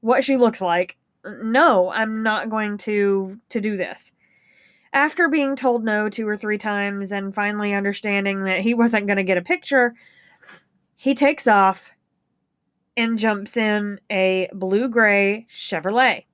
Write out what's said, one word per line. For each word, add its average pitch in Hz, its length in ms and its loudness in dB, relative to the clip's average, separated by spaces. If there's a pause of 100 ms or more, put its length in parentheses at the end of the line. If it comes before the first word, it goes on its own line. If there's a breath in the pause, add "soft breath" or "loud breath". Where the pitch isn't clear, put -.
what 254 240 2
she 269 120 2
looks 233 240 2
like. 180 360 -2 (280)
No, 220 640 2
I'm 220 320 -4
not 214 260 -2
going 208 300 -4
to, 202 600 -2 (120)
to 226 100 -4
do 208 160 -4
this." - 360 -8 (800 soft breath)
After 302 360 2
being 277 280 0
told 240 280 0
no 214 240 0
two 214 200 -6
or 208 80 -2
three 208 200 -4
times 202 540 -4
and 196 240 -6
finally 208 400 -2
understanding 196 720 -2
that 190 160 0
he 220 120 0
wasn't 233 360 2
gonna 196 160 0
get 185 120 2
a 175 60 -2
picture, 247 520 0 (1000 soft breath)
he 269 180 0
takes 285 320 0
off 196 440 4 (1040)
and 233 220 -2
jumps 208 380 -2
in 208 440 -2 (100)
a 190 440 2
blue-gray 208 960 2
Chevrolet. 196 840 -2